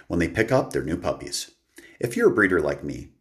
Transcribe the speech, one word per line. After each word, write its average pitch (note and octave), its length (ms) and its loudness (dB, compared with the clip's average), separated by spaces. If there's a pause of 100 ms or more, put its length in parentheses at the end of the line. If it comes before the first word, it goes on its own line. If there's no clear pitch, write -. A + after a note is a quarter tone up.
when F2 120 -2
they E2 80 2
pick A2 240 0
up C3+ 220 2
their C2+ 100 -2
new D#2 140 -4
puppies. - 540 -6 (460)
If B2 200 -4
you're A3+ 120 6
a C3 60 4
breeder F#2 240 4
like C#2+ 240 -2
me, C2 380 -10